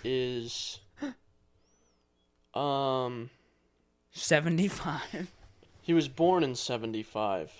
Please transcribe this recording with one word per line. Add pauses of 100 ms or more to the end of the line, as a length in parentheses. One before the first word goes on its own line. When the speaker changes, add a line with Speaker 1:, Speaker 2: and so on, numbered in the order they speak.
Speaker 1:
is, (220)
<gasps>
um, (840)
Speaker 2:
Seventy-five. (520)
Speaker 1:
He
was
born
in
seventy-five.